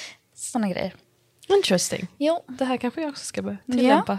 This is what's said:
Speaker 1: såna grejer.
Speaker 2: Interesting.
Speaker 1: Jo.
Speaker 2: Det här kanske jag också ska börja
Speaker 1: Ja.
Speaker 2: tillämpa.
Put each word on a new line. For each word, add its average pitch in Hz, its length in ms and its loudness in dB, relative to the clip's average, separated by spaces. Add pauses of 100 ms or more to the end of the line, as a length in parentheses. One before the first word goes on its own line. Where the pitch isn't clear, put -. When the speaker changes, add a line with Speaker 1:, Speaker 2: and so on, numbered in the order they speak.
(360)
Speaker 1:
såna - 340 -4
grejer. 180 240 -4 (540)
Speaker 2:
Interesting. 202 600 2 (100)
Speaker 1:
Jo. 320 300 0
Speaker 2:
Det 254 180 -4
här 254 120 0
kanske 240 240 -4
jag 302 80 -4
också - 160 -12
ska - 160 -8
börja 202 240 -6
Speaker 1:
Ja. 247 80 -4
Speaker 2:
tillämpa. 247 460 4